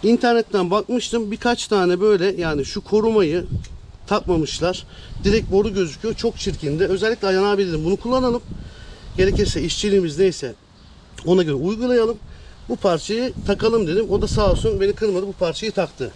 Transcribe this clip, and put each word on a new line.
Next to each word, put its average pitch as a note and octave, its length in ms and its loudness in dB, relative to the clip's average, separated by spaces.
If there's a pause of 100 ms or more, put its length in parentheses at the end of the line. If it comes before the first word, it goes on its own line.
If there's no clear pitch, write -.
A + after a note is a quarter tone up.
İnternetten A3+ 680 2
bakmıştım. A3 600 -2
Birkaç A#3+ 360 -2
tane F3+ 340 2
böyle F#3+ 400 2
yani D#3 240 -2
şu - 160 -8
korumayı G#3 680 2 (600)
takmamışlar. F3+ 800 0 (380)
Direkt G#3 280 2
boru G3+ 220 2
gözüküyor. F#3+ 400 -2
Çok - 240 -4
çirkindi. D#3 460 -2
Özellikle G3 440 0
Ayhan F#3+ 160 2
abi G3+ 220 2
dedim D#3 180 -2
bunu F#3 120 2
kullanalım. B3 460 0 (720)
Gerekirse F#3 460 2
işçiliğimiz E3+ 560 0
neyse E3 360 0 (720)
ona F3+ 160 4
göre D3+ 120 0
uygulayalım. A3+ 600 0 (540)
Bu A#3+ 60 -2
parçayı G#3 560 -2 (140)
takalım G#3 400 2
dedim. F#3+ 240 0
O G3 120 0
da G#3+ 60 -2
sağ G#3 220 4
olsun G3+ 300 2
beni G3 120 2
kırmadı. G3+ 340 0
Bu G3 60 -8
parçayı F#3 400 -2
taktı. D3 440 -4